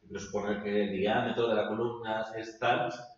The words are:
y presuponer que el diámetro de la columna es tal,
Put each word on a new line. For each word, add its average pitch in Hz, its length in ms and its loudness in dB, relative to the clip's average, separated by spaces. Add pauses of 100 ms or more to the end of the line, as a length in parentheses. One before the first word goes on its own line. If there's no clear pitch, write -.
y - 40 -20
presuponer 101 540 -4
que 104 220 2
el 95 140 -2
diámetro 113 520 2
de 107 60 4
la 107 120 2
columna 110 600 -2 (100)
es 113 220 -10
tal, 120 340 2 (240)